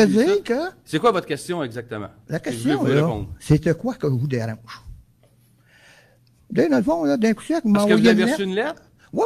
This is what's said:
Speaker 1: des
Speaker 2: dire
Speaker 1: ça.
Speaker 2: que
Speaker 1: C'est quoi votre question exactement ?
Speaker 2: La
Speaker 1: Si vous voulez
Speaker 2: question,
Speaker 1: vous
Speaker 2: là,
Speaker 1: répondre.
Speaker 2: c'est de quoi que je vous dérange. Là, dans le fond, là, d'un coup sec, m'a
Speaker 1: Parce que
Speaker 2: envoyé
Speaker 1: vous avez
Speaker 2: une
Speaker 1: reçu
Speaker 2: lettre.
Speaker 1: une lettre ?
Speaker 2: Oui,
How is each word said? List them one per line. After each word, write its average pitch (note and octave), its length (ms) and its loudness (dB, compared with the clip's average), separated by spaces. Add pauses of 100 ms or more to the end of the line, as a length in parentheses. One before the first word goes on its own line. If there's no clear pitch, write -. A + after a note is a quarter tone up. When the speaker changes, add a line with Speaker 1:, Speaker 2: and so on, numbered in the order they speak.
Speaker 1:
des G#3 200 4
Speaker 2:
dire F#4+ 100 2
Speaker 1:
ça. G4+ 80 0
Speaker 2:
que D4+ 320 -6 (100)
Speaker 1:
C'est D#3 140 -4
quoi A#3 120 4
votre F#3 140 -2
question D#3+ 380 -6
exactement ? A2+ 460 -10 (200)
Speaker 2:
La D3+ 80 -4
Speaker 1:
Si - 140 -6
vous - 0 -
voulez A#2+ 220 -2
Speaker 2:
question, - 60 0
Speaker 1:
vous E4+ 60 0
Speaker 2:
là, B2+ 80 2
Speaker 1:
répondre. C3 360 0 (100)
Speaker 2:
c'est D3+ 240 2
de E3 100 2
quoi A3+ 220 -6
que - 120 -4
je C#3 60 0
vous B2+ 140 -2
dérange. A2+ 580 -8 (1700)
Là, D4 160 2
dans C#4 80 2
le A3+ 60 0
fond, E4 200 0
là, C#4+ 140 0
d'un A3 160 2
coup G#3+ 80 -6
sec, D#4+ 240 -2
m'a G#3 140 4
Speaker 1:
Parce G#3 80 2
que G#3 60 4
Speaker 2:
envoyé A3 200 6
Speaker 1:
vous G#3+ 80 2
avez - 0 -
Speaker 2:
une A3+ 80 2
Speaker 1:
reçu D#4+ 140 -2
Speaker 2:
lettre. F#4+ 60 -4
Speaker 1:
une F#3 60 -4
lettre ? C4+ 260 -4 (300)
Speaker 2:
Oui, - 140 -2